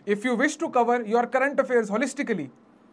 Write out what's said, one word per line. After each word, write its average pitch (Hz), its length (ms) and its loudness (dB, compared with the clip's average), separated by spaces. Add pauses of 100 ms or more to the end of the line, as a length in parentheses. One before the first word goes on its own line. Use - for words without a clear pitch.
If 208 180 -2
you 247 120 0
wish 285 220 0
to 330 120 -4
cover 240 340 2
your 233 240 0
current 269 320 0
affairs 233 300 2
holistically 220 640 -2 (420)